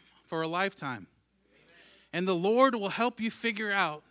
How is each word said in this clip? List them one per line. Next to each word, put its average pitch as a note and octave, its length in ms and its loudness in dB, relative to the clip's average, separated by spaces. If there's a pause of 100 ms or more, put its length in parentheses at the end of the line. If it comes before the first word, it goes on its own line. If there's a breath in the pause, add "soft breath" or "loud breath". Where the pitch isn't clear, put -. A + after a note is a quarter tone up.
(240 soft breath)
for D#3+ 180 -4
a D#3+ 60 -2
lifetime. D#3+ 580 -4 (1080 loud breath)
And F3+ 160 -2
the F#3+ 60 4
Lord A3+ 400 4
will G3 160 -4
help A3+ 300 0
you A3 100 -2
figure G#3+ 420 -4
out E3 380 0